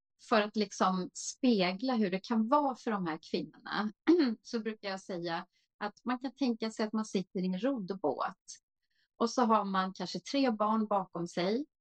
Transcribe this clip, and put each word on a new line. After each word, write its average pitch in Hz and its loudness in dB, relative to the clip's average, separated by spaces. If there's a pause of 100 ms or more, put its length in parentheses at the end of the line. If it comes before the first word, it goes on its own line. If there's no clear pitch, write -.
(280)
för 220 4
att 214 -6
liksom 185 0
spegla 208 0
hur 214 2
det 185 -2
kan 220 0
vara 277 2
för - -6
de 196 -2
här 160 -4 (120)
kvinnorna, - -6 (240)
<clears throat> 254 2
så - -6
brukar 214 -8
jag 190 -6
säga 170 -4 (320)
att - -6 (100)
man 247 -2
kan 262 -6
tänka 233 0
sig 220 -2
att 214 -6
man 220 0
sitter 196 -2
i 185 0
en 185 0
roddbåt 196 -2 (800)
och 233 0
så 262 2
har 220 4
man 190 0
kanske 180 -8
tre 269 0
barn 214 2
bakom 185 -2
sig. 208 -2 (140)